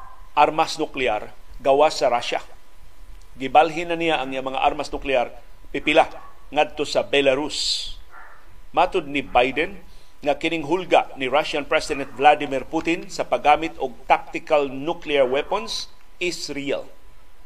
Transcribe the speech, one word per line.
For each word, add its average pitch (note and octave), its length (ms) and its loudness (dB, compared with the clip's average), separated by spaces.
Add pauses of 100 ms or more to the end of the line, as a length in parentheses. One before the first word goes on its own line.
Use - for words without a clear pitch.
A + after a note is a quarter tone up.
(380)
armas D3+ 400 6
nuklear A#2 560 -2 (240)
gawas C#3+ 400 6
sa C3 160 4
Russia. - 320 -2 (960)
Gibalhin D#3 480 4
na E3 80 -2
niya D#3+ 240 2
ang C3+ 80 -4
iyang C3 240 -4
mga C#3 80 -2
armas D3 320 0
nuklear B2+ 400 0 (400)
pipila D3+ 320 4 (480)
ngadto D3+ 320 2
sa C#3 160 0
Belarus. C#3 960 0 (720)
Matod E3+ 400 0
ni C#3 160 -2
Biden C3+ 560 0 (400)
nga C#3+ 160 0
kining D#3+ 320 -2
hulga E3 480 2
ni C3+ 80 -4
Russian C#3+ 400 0
President C#3+ 480 -2
Vladimir C3+ 560 4
Putin E3 400 -2
sa - 160 -4
paggamit D3+ 560 2
og B2 240 -4
tactical D3+ 640 0
nuclear C#3+ 560 0
weapons D3+ 640 -2 (320)
is E3 320 -4
real. C#3 320 -4 (600)